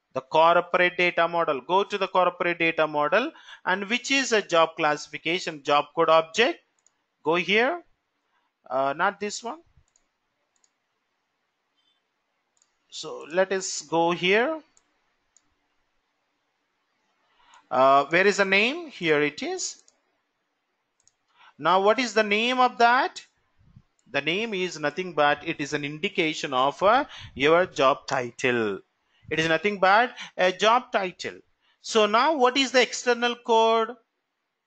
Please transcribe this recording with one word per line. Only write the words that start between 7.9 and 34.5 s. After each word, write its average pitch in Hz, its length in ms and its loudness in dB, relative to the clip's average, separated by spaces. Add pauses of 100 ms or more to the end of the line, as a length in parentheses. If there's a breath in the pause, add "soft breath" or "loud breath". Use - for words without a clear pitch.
Uh, 135 260 -2
not 185 240 -2
this 208 240 -10
one. 277 160 -12 (3250)
So 131 400 -14
let 190 220 -2
us 190 300 -6
go 165 300 0
here. 214 500 0 (3000 soft breath)
Uh, 135 360 4
where 170 200 2
is 196 120 2
the 196 80 2
name? 233 420 0
Here 160 340 0
it 147 220 -4
is. 349 400 -10 (1800 soft breath)
Now 175 200 2
what 214 180 4
is 233 140 -4
the 220 100 2
name 226 380 0
of 233 160 2
that? 247 440 2 (880)
The 139 120 -4
name 202 320 -4
is 180 260 -6
nothing 170 320 -6
but 147 340 0
it 160 140 -8
is 143 140 -8
an 147 100 -6
indication 156 720 -6
of, 131 280 0
uh, 233 220 2 (320 loud breath)
your 160 300 4
job 139 420 0
title. 120 720 -2 (500)
It 156 120 -2
is 160 80 0
nothing 196 280 0
but 202 380 2 (220 loud breath)
a 185 160 2
job 226 400 0
title. 180 440 -6 (440)
So 214 240 2
now 254 320 2
what 247 180 2
is 269 160 0
the 254 100 4
external 240 540 -2
code? 226 540 0 (760)